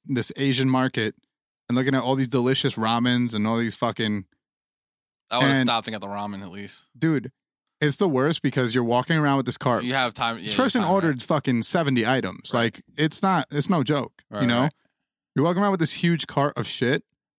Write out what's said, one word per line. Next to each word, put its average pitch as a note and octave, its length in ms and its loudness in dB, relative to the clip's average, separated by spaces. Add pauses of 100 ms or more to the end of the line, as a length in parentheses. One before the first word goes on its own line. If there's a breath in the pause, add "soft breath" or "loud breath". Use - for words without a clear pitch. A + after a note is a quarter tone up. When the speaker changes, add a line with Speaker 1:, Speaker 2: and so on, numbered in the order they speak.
Speaker 1:
this B2 300 -2
Asian C3+ 340 0
market B2+ 460 0 (540)
and A#2+ 80 0
looking C3 180 2
at B2+ 80 0
all B2+ 120 0
these C3+ 120 0
delicious C3 480 0
ramens A#2 580 0
and G#2+ 140 0
all A2+ 100 0
these A#2 180 -2
fucking G#2+ 500 -2 (1040)
Speaker 2:
I A#2 80 0
would've C3+ 180 4
Speaker 1:
and C3 140 2
Speaker 2:
stopped A#2 180 -2
and A2 60 -8
got G#2+ 80 -10
the G2+ 120 -10
ramen G2+ 280 -8
at G2 100 -14
least. G2+ 360 -16 (100)
Speaker 1:
Dude, C3+ 340 0 (480)
it's D3+ 160 2
the G3 140 2
worst C#3+ 320 2
because B2+ 340 0
you're B2 80 2
walking B2 320 0
around D3 220 2
with C3 80 -2
this A#2+ 120 -2
cart. B2 280 0
Speaker 2:
You B2 80 -2
have B2+ 200 0
time. A#2 240 -4
Speaker 1:
This F#2 100 -10
Speaker 2:
Yeah, - 40 -2
you G2+ 60 -2
have B3+ 80 2
Speaker 1:
person C4 160 2
Speaker 2:
time, E3+ 80 0
right? F#3 60 2
Speaker 1:
ordered D#3+ 280 0
fucking C3 400 0
seventy C#3 420 2
items. A2 480 -2
Speaker 2:
Right. A#2 100 2
Speaker 1:
Like, A#2 200 -2 (140)
it's D3+ 260 0
not, F#3 260 2
it's D3 200 -2
no F3 120 2
joke, C3 480 -4
Speaker 2:
Right, G#2 120 -6
Speaker 1:
you B2+ 60 4
know? A#2+ 160 2
Speaker 2:
right. D3+ 100 -2 (640)
Speaker 1:
You're C3 100 2
walking F3 160 2
around G3+ 100 2
with F#3+ 80 0
this D#3+ 140 0
huge E3+ 340 0
cart C#3+ 300 0
of A2+ 100 -4
shit, - 380 0 (340)